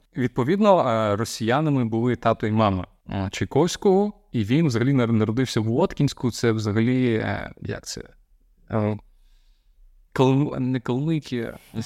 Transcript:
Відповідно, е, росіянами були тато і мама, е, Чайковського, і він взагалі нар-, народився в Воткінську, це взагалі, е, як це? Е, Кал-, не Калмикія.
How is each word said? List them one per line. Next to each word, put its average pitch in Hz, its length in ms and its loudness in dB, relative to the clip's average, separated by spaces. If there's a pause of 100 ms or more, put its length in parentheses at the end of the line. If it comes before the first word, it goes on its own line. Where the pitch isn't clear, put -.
(180)
Відповідно, 151 720 2
е, 110 260 2
росіянами 127 680 0
були 113 300 0
тато 113 320 0
і 107 40 0
мама, 107 360 2 (220)
е, 98 220 -4
Чайковського, 185 840 0 (180)
і 117 120 -2
він 139 240 2
взагалі 120 260 2
нар-, 120 180 2
народився 113 500 0
в - 20 -2
Воткінську, 131 680 0
це 117 200 0
взагалі, 113 600 0
е, 104 380 -4 (100)
як - 240 -10
це? - 160 -12 (680)
Е, 107 260 -2 (1160)
Кал-, 135 460 2
не 127 200 -2
Калмикія. 127 800 -4 (280)